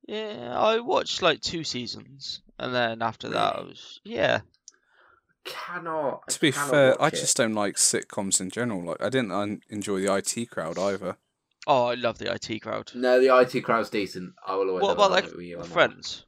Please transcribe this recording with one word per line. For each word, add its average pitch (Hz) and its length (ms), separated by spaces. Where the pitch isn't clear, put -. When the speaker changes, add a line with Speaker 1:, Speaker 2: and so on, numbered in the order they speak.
Speaker 1:
Yeah, 220 520
I 220 200
watched, - 420
like, 165 200
two 165 220
seasons, 123 800
and 123 160
then 113 280
after 113 280
that, - 260
I - 40
Speaker 2:
Really? - 100
Speaker 1:
was, - 340
yeah. 196 380
Speaker 2:
Cannot, 160 840
I - 40
Speaker 3:
To - 80
be 156 120
Speaker 2:
cannot 139 180
Speaker 3:
fair, 135 220
Speaker 2:
watch 131 80
Speaker 3:
I 147 80
Speaker 2:
it. - 120
Speaker 3:
just - 180
don't 113 160
like 104 220
sitcoms - 680
in 92 100
general. 107 320
Like, 85 180
I 104 80
didn't 120 220
un-, 101 380
enjoy 101 320
the 98 100
I 98 100
T 117 240
Crowd 85 320
either. 92 400
Speaker 1:
Oh, 127 200
I 120 100
love 120 240
the 101 120
I 95 60
T 110 220
Crowd. 110 340
Speaker 2:
No, 127 260
the 131 120
I 127 140
T 123 160
Crowd's 110 280
decent. 92 440
I 95 100
will 98 140
always 92 140
Speaker 1:
What 196 60
Speaker 2:
have 87 80
Speaker 1:
about, 196 120
Speaker 2:
a 185 40
Speaker 1:
like, - 120
Speaker 2:
moment 82 120
with 90 100
you 170 100
on 170 60
that. 170 100
Speaker 1:
Friends? - 540